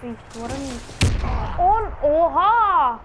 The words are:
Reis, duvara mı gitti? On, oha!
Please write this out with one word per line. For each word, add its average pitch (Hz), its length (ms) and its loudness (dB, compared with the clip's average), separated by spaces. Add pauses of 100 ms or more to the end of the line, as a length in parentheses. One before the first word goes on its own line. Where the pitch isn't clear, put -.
Reis, 233 140 -10 (180)
duvara 233 180 -8
mı 269 60 -8
gitti? 262 480 -2 (520)
On, 427 520 2
oha! 330 920 2